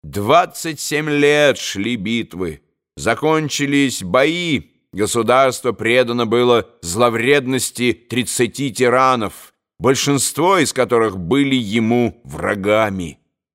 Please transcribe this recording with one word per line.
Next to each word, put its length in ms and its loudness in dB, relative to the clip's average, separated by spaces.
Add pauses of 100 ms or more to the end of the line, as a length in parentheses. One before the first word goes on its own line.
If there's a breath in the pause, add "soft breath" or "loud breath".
Двадцать 760 -2
семь 280 -4
лет 500 2
шли 380 -6
битвы, 680 -6 (340)
закончились 1040 -2
бои, 600 0 (300)
государство 800 0
предано 540 0
было 400 2 (140)
зловредности 1120 0
тридцати 800 -4
тиранов, 800 0 (260)
большинство 800 2
из 140 0
которых 460 0
были 380 0
ему 680 0
врагами. 920 -2 (360)